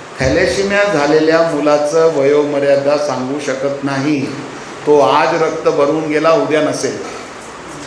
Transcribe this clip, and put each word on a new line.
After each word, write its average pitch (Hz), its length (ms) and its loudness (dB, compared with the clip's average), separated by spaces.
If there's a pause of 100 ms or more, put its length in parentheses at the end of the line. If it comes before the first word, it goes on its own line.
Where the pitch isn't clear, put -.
(200)
थॅलेसेमिया 185 640 0
झालेल्या 156 580 2
मुलाचं 151 760 2
वयोमर्यादा 143 800 2
सांगू 135 420 -4
शकत 139 440 -6
नाही, 139 420 -2 (600)
तो 147 140 6
आज 156 420 2
रक्त 156 260 -2
भरवून 156 380 2
गेला, 151 260 2
उद्या 151 300 2
नसेल, 131 360 -2 (880)